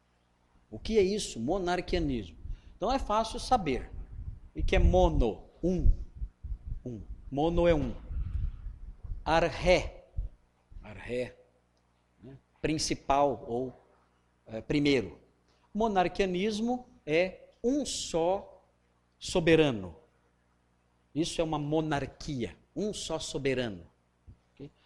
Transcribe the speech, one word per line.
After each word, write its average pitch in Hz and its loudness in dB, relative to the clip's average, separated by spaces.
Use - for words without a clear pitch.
O 110 -12
que 220 0
é 208 8
isso? 185 0
Monarquianismo. 175 -2
Então 208 -2
é 269 2
fácil 330 -2
saber. 147 0
E - -2
que - 4
é 185 6
mono, 170 4
um. 170 6
Um. 117 -8
Mono 170 2
é 170 6
um. 127 0
Arré. 165 2
Arré. 110 -8
Né? 135 -18
Principal 143 0
ou, 127 -4
é, 110 -8
primeiro. 143 0
Monarquianismo 208 0
é 175 0
um 262 0
só - -2
soberano. 151 2
Isso 165 -2
é - 0
uma 156 -2
monarquia. 147 -4
Um 196 -4
só - -6
soberano. 127 -4
Ok? - -18